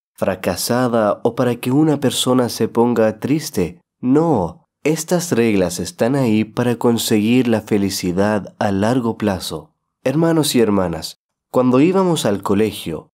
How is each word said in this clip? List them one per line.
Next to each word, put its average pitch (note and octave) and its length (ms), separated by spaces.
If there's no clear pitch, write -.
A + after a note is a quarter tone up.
fracasada A2+ 1120
o A#2 100
para B2 220
que B2 160
una D3 280
persona B2+ 500
se A2 180
ponga A2+ 520
triste. A#2+ 600
No, B2+ 600
estas E3+ 480
reglas G#2 480
están A2+ 360
ahí A2 280
para A#2+ 320
conseguir A#2 720
la A2 140
felicidad G2 1000
a G#2+ 120
largo A2+ 460
plazo. F#2 560
Hermanos D#3 500
y B2+ 60
hermanas, F#2+ 580
cuando B2+ 300
íbamos F3+ 460
al G2+ 180
colegio, G2+ 720